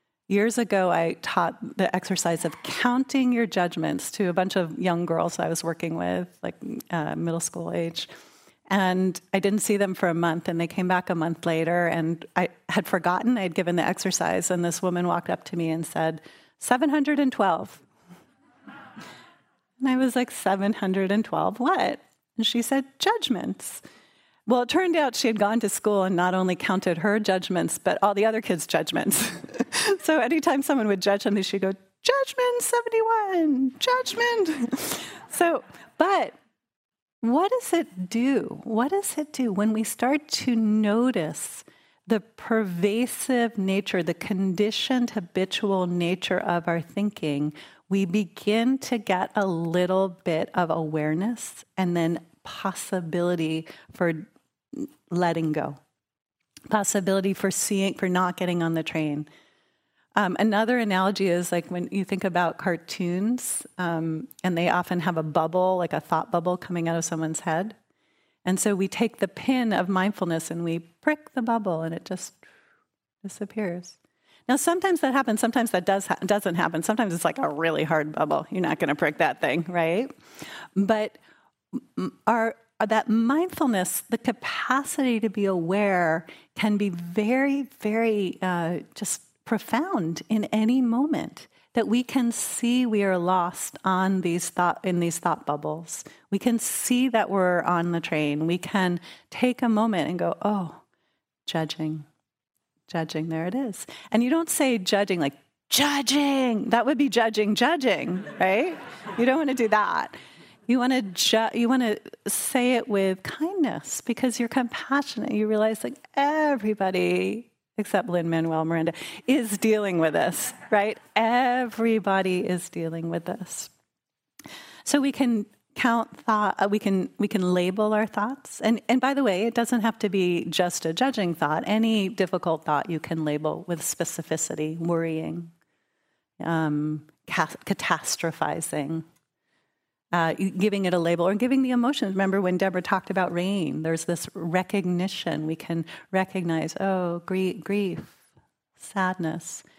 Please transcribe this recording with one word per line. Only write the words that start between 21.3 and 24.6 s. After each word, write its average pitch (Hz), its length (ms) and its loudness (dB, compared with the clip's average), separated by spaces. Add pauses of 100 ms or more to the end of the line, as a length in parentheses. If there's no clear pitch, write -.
what?" 339 400 0 (380)
And 220 80 0
she 233 160 0
said, 269 240 0 (120)
"Judgments." - 840 -2 (640)
Well, 247 160 4